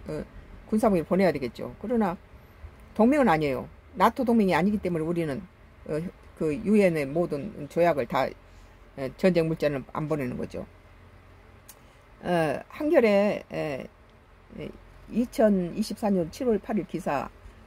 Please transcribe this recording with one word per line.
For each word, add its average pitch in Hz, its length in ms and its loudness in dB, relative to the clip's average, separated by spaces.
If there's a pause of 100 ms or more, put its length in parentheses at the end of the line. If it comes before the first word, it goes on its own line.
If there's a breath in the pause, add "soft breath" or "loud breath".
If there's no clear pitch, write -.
어, 151 160 -8 (440)
군사무기를 208 400 2
보내야 180 240 4
되겠죠. 127 500 -6
그러나 208 340 -2 (760)
동맹은 254 340 4
아니에요. 147 400 0 (280)
나토 226 280 2
동맹이 220 300 4
아니기 190 240 2
때문에 175 260 -2
우리는, 165 380 -4 (440)
어, 156 140 -4 (380)
그 156 160 -2
유엔의 175 540 2
모든 147 640 -4
조약을 160 360 2
다, 135 220 0
에, - 920 -12
전쟁 170 300 2
물자는 147 360 -2 (100)
안 151 140 -6
보내는 135 300 -4
거죠. - 300 -10 (1500 soft breath)
어, 165 460 0
한겨레, 214 840 2
에, 156 360 -6 (720)
에, 151 100 -12 (420)
이천이십사 208 1000 0
년 175 180 0
칠월 233 300 -2
팔 214 180 -4
일 165 80 -2
기사, 160 440 -4 (380 loud breath)